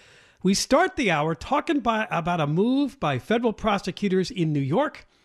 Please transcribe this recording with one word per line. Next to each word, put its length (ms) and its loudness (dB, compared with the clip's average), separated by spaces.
We 100 4
start 440 2
the 140 2
hour 240 0
talking 460 -2
by, 300 0
about 300 0
a 60 0
move 540 0
by 180 0
federal 360 0
prosecutors 760 -2
in 220 -2
New 80 0
York 460 -2